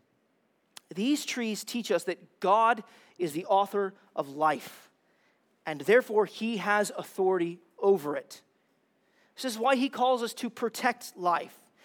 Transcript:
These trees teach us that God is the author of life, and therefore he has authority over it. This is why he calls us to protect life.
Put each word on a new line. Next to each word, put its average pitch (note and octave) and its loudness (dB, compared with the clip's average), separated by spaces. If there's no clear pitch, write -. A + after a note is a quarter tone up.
These B3+ 0
trees A3 -4
teach - -4
us E3+ 2
that - -10
God A3 4
is E3+ -2
the D#3 -6
author G3 2
of C#3 -4
life, D3+ -2
and D#3 -6
therefore G#3+ 4
he A3+ -6
has G#3 0
authority F3+ -2
over D3 2
it. - -14
This - -8
is A3+ -6
why B3+ 4
he C4 0
calls B3 2
us A#3 -4
to A#3 -6
protect - -4
life. F3 -2